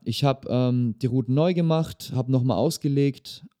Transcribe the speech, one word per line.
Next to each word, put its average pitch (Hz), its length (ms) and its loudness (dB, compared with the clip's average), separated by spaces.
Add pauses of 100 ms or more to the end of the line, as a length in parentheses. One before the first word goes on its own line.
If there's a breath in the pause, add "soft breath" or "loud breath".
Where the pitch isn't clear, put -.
ich 113 220 -2
hab, 135 240 0
ähm, 123 520 0
die 131 60 0
Routen 127 260 -2
neu 160 220 2
gemacht, 160 580 -2
hab 123 160 -2
nochmal 123 280 2
ausgelegt 143 880 -2 (120)